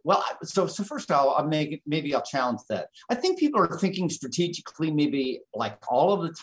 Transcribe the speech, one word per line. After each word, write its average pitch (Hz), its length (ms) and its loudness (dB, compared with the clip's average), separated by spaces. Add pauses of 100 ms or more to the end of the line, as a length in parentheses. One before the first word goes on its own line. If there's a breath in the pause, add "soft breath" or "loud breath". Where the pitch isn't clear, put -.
well, 190 180 2
I, - 120 -4 (100)
so, 180 220 0
so - 180 -6
first 285 260 -8
of 156 60 4
all, 139 200 4
I'll 147 100 2
make 151 260 0
it, 151 140 -8
maybe 147 280 -2
I'll 120 60 2
challenge 123 480 -2
that. 95 200 -4 (200 loud breath)
I 247 60 0
think 370 240 0
people 294 200 4
are 170 200 2
thinking 180 320 0
strategically, 160 800 -4
maybe, 143 500 0 (140)
like, 107 240 -4 (120)
all 151 220 4
of 175 80 0
the 165 220 -6